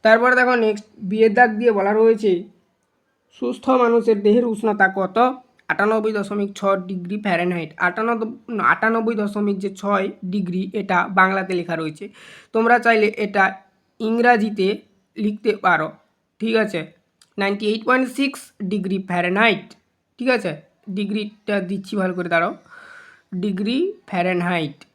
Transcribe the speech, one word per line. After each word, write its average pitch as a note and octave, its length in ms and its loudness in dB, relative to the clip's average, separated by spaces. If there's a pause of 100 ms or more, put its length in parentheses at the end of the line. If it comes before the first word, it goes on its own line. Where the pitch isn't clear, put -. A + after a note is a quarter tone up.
তারপরে A#3 360 6
দেখো B3 140 2 (100)
নেক্সট, G#3 200 -2 (240)
বিয়ের A3 300 4
দাগ B3 200 6
দিয়ে A#3 200 2
বলা G3 140 0
রয়েছে A3 400 4 (1080)
সুস্থ A#3+ 220 -6 (180)
মানুষের A3+ 420 4
দেহের A#3 280 6
উষ্ণতা G#3 360 2 (100)
কত? F#3 200 -2 (540)
আটানব্বই G#3+ 460 0
দশমিক G3+ 400 -4
ছ - 20 -12 (300)
ডিগ্রি F3+ 340 -8
ফ্যারেনহাইট। F3 460 -2 (160)
আটানব্বই, A3 420 -2 (440)
আটানব্বই A3+ 500 0
দশমিক G3+ 340 -2 (240)
ছয় G3+ 260 0 (260)
ডিগ্রি, F#3 300 -4 (180)
এটা F#3+ 180 -2 (200)
বাংলাতে F#3+ 420 2
লেখা F3 160 -6
রয়েছে, D#3 280 -8 (480)
তোমরা A#3 320 4
চাইলে A3 240 4 (160)
এটা G3 200 2 (560)
ইংরাজিতে A3 680 2 (480)
লিখতে G#3+ 340 -2 (140)
পারো, D#3+ 240 2 (520)
ঠিক A3+ 220 -2
আছে, G3+ 180 -4 (580)
নাইনটি G3+ 320 -2
এইট A3 180 -4
পয়েন্ট B3+ 180 2 (100)
সিক্স C#4 240 -2 (320)
ডিগ্রি F#3+ 260 -2 (100)
ফ্যারেনহাইট, F#3 580 0 (520)
ঠিক B3 180 -2
আছে, F#3+ 160 -4 (440)
ডিগ্রিটা G#3 600 -6 (140)
দিচ্ছি G3 260 -8
ভালো F#3 180 -2
করে, F3 140 -6
দাঁড়াও, E3+ 240 0 (920)
ডিগ্রি G#3 340 -2 (320)
ফ্যারেনহাইট F3 680 -2 (180)